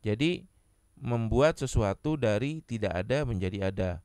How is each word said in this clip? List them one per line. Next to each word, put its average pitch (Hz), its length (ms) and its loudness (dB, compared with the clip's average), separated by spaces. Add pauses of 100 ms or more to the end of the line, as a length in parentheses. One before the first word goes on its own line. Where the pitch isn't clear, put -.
Jadi 156 400 0 (560)
membuat 120 560 2
sesuatu 123 640 0
dari 123 480 0
tidak 104 240 -2
ada 113 320 0
menjadi 95 480 -2
ada. 92 340 -4